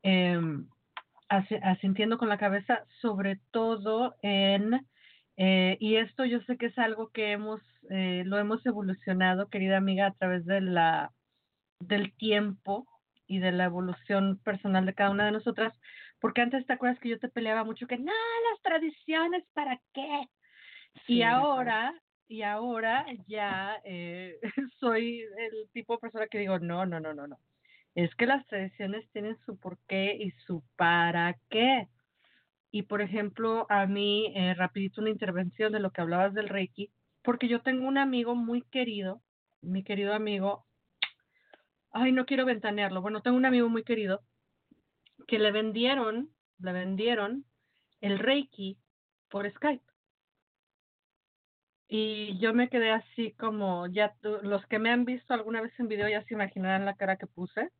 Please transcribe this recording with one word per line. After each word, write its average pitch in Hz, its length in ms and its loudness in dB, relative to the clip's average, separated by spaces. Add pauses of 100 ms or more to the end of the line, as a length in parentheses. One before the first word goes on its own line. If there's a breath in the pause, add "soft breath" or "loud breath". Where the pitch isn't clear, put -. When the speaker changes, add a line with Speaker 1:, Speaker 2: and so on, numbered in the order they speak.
Speaker 1:
Em, 175 640 2 (600)
asi-, 202 340 2
asintiendo 202 540 2
con 233 120 0
la 208 80 0
cabeza, 202 480 0 (160)
sobre 196 380 0 (120)
todo 226 720 0
en, 202 640 2 (520 soft breath)
eh, 190 420 4
y 214 160 2
esto 226 300 0
yo 240 160 0
sé 247 160 -4
que 233 100 -2
es 233 100 -4
algo 220 320 0
que 214 220 -2
hemos, 214 300 -4 (280)
eh, 185 360 0
lo 196 120 0
hemos 214 280 0
evolucionado, 190 840 0
querida 190 280 2
amiga, 196 300 4
a 196 60 0
través 180 320 -2
de 196 160 2
la, 165 500 2 (680)
del 196 360 -2
tiempo 208 720 0 (380)
y 190 140 -2
de 180 120 2
la 180 140 2
evolución 185 760 0
personal 190 420 0
de 190 80 -2
cada 202 160 2
una 202 160 2
de 214 60 2
nosotras, 214 420 -2 (460 loud breath)
porque 233 220 0
antes 254 240 0
te 262 80 -2
acuerdas 247 260 0
que 240 100 -6
yo 233 100 -4
te 247 100 -8
peleaba 220 340 -2
mucho 220 240 -8
que, 247 100 -4
"No, 302 160 -6 (380)
las 403 100 -6
tradiciones, 330 840 0 (100)
¿para 277 260 -4 (140)
qué?". 277 340 -6 (800 loud breath)
Y - 20 -
Speaker 2:
Sí, 240 120 4
de 226 60 6
acuerdo. 254 460 4
Speaker 1:
ahora, 247 300 -2 (260)
y 220 140 -10
ahora 226 640 -2 (220)
ya, 202 560 -4
eh, 175 580 -10
<laughs> 247 380 -8
soy 233 420 0 (160)
el 220 340 -8
tipo 233 220 -6
de 226 60 -4
persona 220 280 -6
que 214 120 -6
digo, 190 200 0
"No, 170 260 -2
no, 170 140 -4
no, 156 140 -8
no, 143 140 -12
no. 135 100 -16 (580 soft breath)
Es 170 200 2
que 240 120 2
las 277 200 2
tradiciones 202 640 -6
tienen 214 340 -8
su 202 140 -12
porqué 190 600 -4
y 202 120 -6 (140)
su 170 180 -6 (120)
para 170 640 2 (120)
qué". 233 380 2 (840)
Y, 208 120 -4
por 208 180 -4
ejemplo, 214 680 -2
a 202 180 4
mí, 202 480 0
eh, 185 180 2
rapidito 196 480 -2
una 214 80 0
intervención 196 640 -2
de 214 60 -2
lo 208 120 -2
que 180 100 -6
hablabas 180 320 2
del 208 160 -4
Reiki, 196 420 -6 (320)
porque 240 240 0
yo 240 140 0
tengo 262 260 -2
un 277 100 2
amigo 247 380 2
muy 240 280 -2
querido, 214 580 -4 (400)
mi 185 220 -4
querido 202 300 -2
amigo, 202 520 -2 (1300 soft breath)
ay, 254 200 4
no 254 140 4
quiero 262 200 2
ventanearlo, 208 560 0
bueno, 208 200 -4
tengo 247 160 4
un 254 80 6
amigo 240 240 6
muy 226 140 0
querido 208 380 0 (1080)
que 220 120 0
le 214 120 4
vendieron, 226 800 0 (300)
le 185 140 -6
vendieron 208 720 -2 (560)
el 202 180 0
Reiki 226 580 -2 (520)
por 202 220 -6
Skype. 294 320 -2 (2000)
Y 214 500 -4
yo 220 140 0
me 247 160 4
quedé 226 220 2
así 220 420 -2
como, 196 540 -2
ya 208 340 0
tú, 214 220 -4
los 202 240 -2
que 214 120 -2
me 226 120 0
han 240 140 2
visto 254 280 -4
alguna 220 280 -4
vez 233 180 -8
en 233 80 -2
video 208 220 -2
ya 214 160 -2
se - 80 -10
imaginarán 190 520 -2
la 196 100 -2
cara 190 220 -2
que 180 100 -12
puse. 214 520 -6